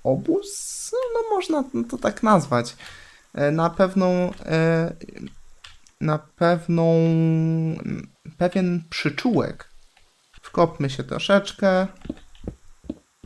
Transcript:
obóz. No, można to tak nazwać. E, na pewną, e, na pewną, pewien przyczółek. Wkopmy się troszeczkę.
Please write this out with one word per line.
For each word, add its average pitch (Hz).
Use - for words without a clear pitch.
obóz. -
No, 453
można 320
to 262
tak -
nazwać. 139
E, 143
na 165
pewną, 180
e, 165
na 151
pewną, 165
pewien 180
przyczółek. -
Wkopmy 165
się 135
troszeczkę. 190